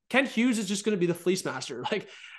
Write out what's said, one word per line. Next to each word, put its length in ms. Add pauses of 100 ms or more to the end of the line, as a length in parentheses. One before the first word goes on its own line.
Kent 200
Hughes 300
is 80
just 180
gonna 120
be 100
the 60
fleece 300
master. 440
<laughs> 40
Like, 160 (320)